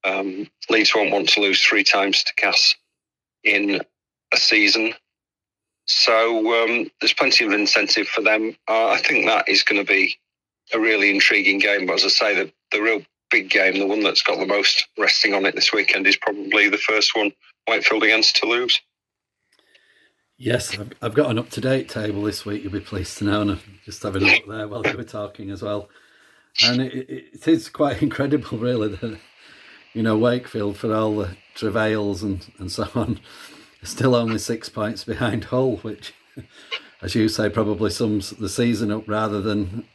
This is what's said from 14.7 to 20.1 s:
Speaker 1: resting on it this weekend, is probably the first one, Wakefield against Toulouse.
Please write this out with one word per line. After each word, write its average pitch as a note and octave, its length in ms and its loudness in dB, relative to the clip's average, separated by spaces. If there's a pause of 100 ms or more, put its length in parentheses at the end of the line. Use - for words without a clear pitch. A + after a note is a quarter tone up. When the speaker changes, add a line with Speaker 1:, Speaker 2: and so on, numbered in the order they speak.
Speaker 1:
resting G#2 360 2
on F#2+ 120 0
it F#2+ 80 0
this - 180 0
weekend, G2 340 2
is G2 100 4
probably G#2 520 0
the G2+ 100 0
first G#2+ 380 0
one, G#2 160 0 (360)
Wakefield A2 360 2
against A2 320 4
Toulouse. - 440 0 (1600)